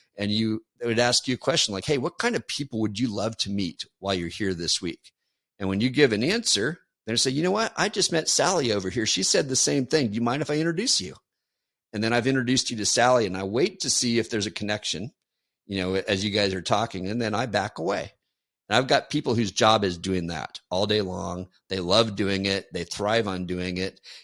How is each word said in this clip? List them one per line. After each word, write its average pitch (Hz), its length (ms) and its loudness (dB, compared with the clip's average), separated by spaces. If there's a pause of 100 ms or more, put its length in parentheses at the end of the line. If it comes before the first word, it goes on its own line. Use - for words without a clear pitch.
(160)
And 104 140 -2
you, 110 340 0 (160)
they 120 60 -4
would 113 120 0
ask 120 280 2
you 127 80 0
a 117 40 -6
question - 340 0
like, 95 120 -4
"Hey, 147 140 0
what 147 200 -4
kind 233 180 0
of 131 100 -6
people 139 340 -6
would 104 180 -2
you 123 100 0
love 104 300 -4
to - 120 -4
meet 98 340 -4 (140)
while 98 160 -2
you're 85 140 -4
here 95 260 -2
this 85 260 -2
week?" - 320 -8 (460)
And 98 100 -4
when 98 120 0
you 127 100 2
give 131 220 6
an 104 100 2
answer, 160 580 0 (260)
they 113 100 -2
say, 131 140 2
"You 139 120 -2
know 180 80 2
what? 214 260 -2
I 180 120 2
just 202 240 -2
met 160 160 0
Sally 147 440 2
over 95 180 -2
here. 110 160 -2
She 185 160 0
said - 260 2
the 131 80 0
same 143 300 2
thing. 147 220 2
Do 101 60 -6
you 113 60 -2
mind 123 220 0
if 143 80 -4
I 151 80 0
introduce 170 420 0
you?" 92 160 -8 (760)
And 104 120 -2
then 113 80 2
I've 120 140 2
introduced 127 440 2
you 120 80 -6
to 104 80 -2
Sally, 120 400 4
and 95 100 -4
I 95 60 -4
wait 117 380 -2
to 139 100 -4
see 117 280 2
if 110 120 0
there's 104 160 -2
a 107 40 -4
connection, 104 600 -6 (540)
you 98 120 -4
know, 92 160 0
as 98 300 0
you 107 60 0
guys 101 240 2
are 92 80 -6
talking, 101 460 -2
and 113 120 -4
then 107 140 -2
I 117 120 -2
back 104 320 -2
away. 165 340 -4 (560)
And 107 80 2
I've 131 100 2
got 135 240 2
people 143 240 0
whose 107 160 0
job 110 340 6
is 90 140 0
doing 90 300 -2
that 82 320 -8 (100)
all 95 160 0
day 107 140 2
long. 90 480 -6 (200)
They 95 120 -2
love 104 340 4
doing 98 320 0
it. 98 260 -2
They 87 120 -4
thrive 107 420 0
on 92 200 -4
doing 90 320 -4
it. 95 220 -6 (240)